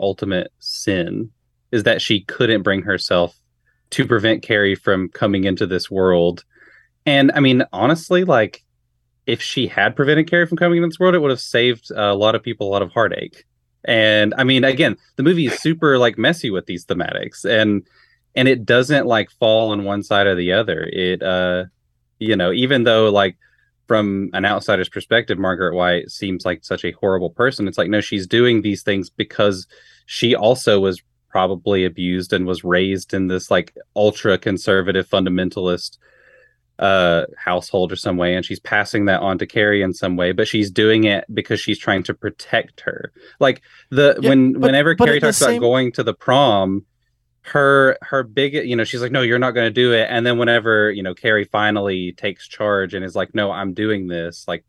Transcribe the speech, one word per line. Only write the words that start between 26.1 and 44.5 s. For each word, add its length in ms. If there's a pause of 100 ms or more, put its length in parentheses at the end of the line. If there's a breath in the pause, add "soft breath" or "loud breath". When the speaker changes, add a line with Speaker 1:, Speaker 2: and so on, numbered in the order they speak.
Speaker 1:
like 180
such 220
a 60
horrible 380
person, 380
it's 100
like, 120
no, 100
she's 260
doing 360
these 220
things 260
because 580 (380 soft breath)
she 280
also 460
was 220 (280)
probably 540
abused 480
and 140
was 180
raised 500
in 140
this, 240
like, 240 (200)
ultra 420
conservative 720
fundamentalist, 880 (840 soft breath)
uh, 460 (120)
household 540
or 40
some 220
way, 180
and 100
she's 140
passing 460
that 160
on 160
to 80
Carrie 360
in 120
some 220
way, 160
but 160
she's 240
doing 320
it 300
because 260
she's 180
trying 260
to 100
protect 680
her. 300 (280 soft breath)
Like, 220 (280 soft breath)
the, 320
Speaker 2:
Yeah, 80
Speaker 1:
when, 240